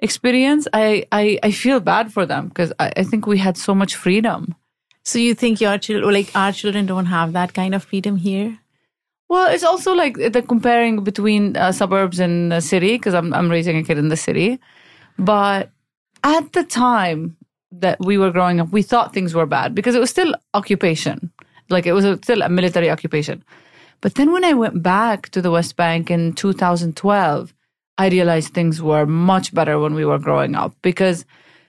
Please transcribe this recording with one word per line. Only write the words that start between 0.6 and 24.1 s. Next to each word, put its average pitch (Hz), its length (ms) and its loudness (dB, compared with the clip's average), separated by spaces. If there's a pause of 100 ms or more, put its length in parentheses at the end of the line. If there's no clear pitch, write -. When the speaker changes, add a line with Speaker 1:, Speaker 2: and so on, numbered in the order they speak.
Speaker 1:
I, 214 380 2
I, 208 320 2
I 214 80 2
feel 247 280 2
bad 208 320 0
for 190 140 -2
them 147 240 -6
'cause 170 300 -4
I, 151 180 -2
I 190 60 2
think 214 240 -2
we 208 100 2
had 190 180 0
so - 200 -2
much 196 200 0
freedom. 185 600 -2 (480)
Speaker 2:
So - 160 -4
you 233 160 2
think 226 260 0
your 202 160 0
chil-, 208 340 -2
like, 202 220 0
our 202 180 0
children 202 360 -2
don't 185 180 -2
have 170 280 -2
that 180 200 -2
kind 185 220 -2
of 196 80 -4
freedom 202 340 -4
here? 202 400 -4 (720)
Speaker 1:
Well, 359 240 2
it's 349 100 -2
also, 370 300 2
like, 311 240 0
the 233 240 0
comparing 233 600 2
between, 208 520 0
uh, 185 160 2
suburbs 185 480 0
and 175 320 0
the 170 100 0
city, 190 360 0
'cause 220 160 -2
I'm, 170 180 0
I'm 175 200 0
raising 170 260 0
a 160 60 -2
kid 156 160 0
in 151 100 2
the 160 80 -2
city. 214 420 -2 (600)
But 202 500 0 (540)
at 311 300 2
the 359 100 2
time 180 720 0 (340)
that 180 280 -2
we 190 180 0
were 190 140 2
growing 175 280 2
up, 165 120 -2
we 208 100 2
thought 233 320 0
things 180 220 -2
were 165 100 2
bad 139 300 -2
because 220 180 0
it 247 60 2
was 247 100 2
still 359 240 0 (220)
occupation. 180 760 -2 (380)
Like, 180 160 0
it 175 80 2
was 196 120 4
a, 196 180 2
still 226 180 0
a - 80 0
military 175 400 2
occupation. 151 540 -4 (580)
But 196 140 -2